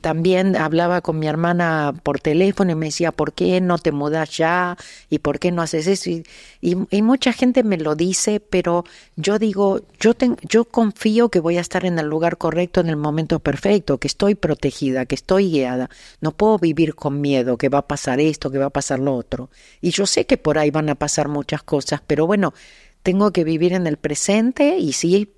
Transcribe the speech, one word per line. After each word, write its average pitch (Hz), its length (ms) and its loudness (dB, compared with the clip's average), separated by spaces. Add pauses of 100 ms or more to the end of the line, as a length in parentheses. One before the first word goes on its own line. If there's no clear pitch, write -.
también 180 560 2
hablaba 165 440 0
con 160 200 -4
mi 156 80 -2
hermana 160 720 0
por 147 160 -2
teléfono 185 540 2
y - 20 0
me 160 120 -4
decía, 160 260 -2
"¿Por 151 220 -2
qué 185 260 2
no 180 180 0
te 165 140 0
mudás 147 440 -4
ya? 175 400 0 (320)
¿Y 151 120 0
por 143 180 -2
qué 180 140 0
no 170 100 -2
haces 160 240 -4
eso?". 185 240 0
Y, 165 140 -6 (360)
y, 175 160 0 (140)
y 202 120 2
mucha 247 300 2
gente 254 300 2
me 208 140 2
lo 156 180 -2
dice, 185 460 -2
pero 175 440 -2 (300)
yo 196 240 -2
digo, 196 440 0 (180)
yo 226 140 4
ten-, 240 220 0 (120)
yo 233 160 4
confío 226 640 2
que 190 100 2
voy 170 180 0
a 175 40 0
estar 175 240 -4
en 170 160 0
el 151 80 -2
lugar 160 280 0
correcto 175 440 0
en 170 80 0
el 156 80 -2
momento 151 420 -2
perfecto, 147 600 0
que 143 100 -6
estoy 202 260 0
protegida, 135 720 -2
que - 80 -4
estoy 190 380 0
guiada. 127 360 -2 (320)
No 156 120 -2
puedo 214 260 2
vivir 156 380 0
con 143 240 -4
miedo, 131 360 0
que 135 120 0
va 139 100 2
a 143 80 -2
pasar 135 320 -4
esto, 147 320 0
que 135 80 -4
va 135 80 0
a 139 40 -4
pasar 139 280 -4
lo 135 160 0
otro. 123 360 -8 (300)
Y 165 100 0
yo 196 160 0
sé - 200 0
que - 100 2
por 151 220 0
ahí 151 140 2
van 151 160 0
a 143 80 -2
pasar 147 320 -2
muchas 147 340 -6
cosas, 147 420 -4
pero 151 220 0
bueno, 190 280 0 (500)
tengo 196 260 2
que 175 140 0
vivir 160 280 0
en 180 140 0
el 151 120 -2
presente 233 800 0
y 143 160 -2
sí 196 440 0